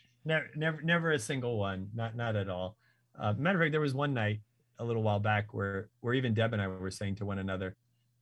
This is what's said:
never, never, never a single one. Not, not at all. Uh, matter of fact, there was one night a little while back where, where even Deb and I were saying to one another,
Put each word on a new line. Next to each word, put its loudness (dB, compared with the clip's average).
never, 0
never, -2
never 2
a 4
single -2
one. -2
Not, -4
not 0
at 0
all. -6
Uh, 2
matter 2
of 4
fact, 2
there 2
was 2
one 0
night 0
a -4
little 0
while 4
back 2
where, -4
where 0
even 2
Deb 2
and 2
I 0
were -4
saying -4
to -4
one -2
another, -4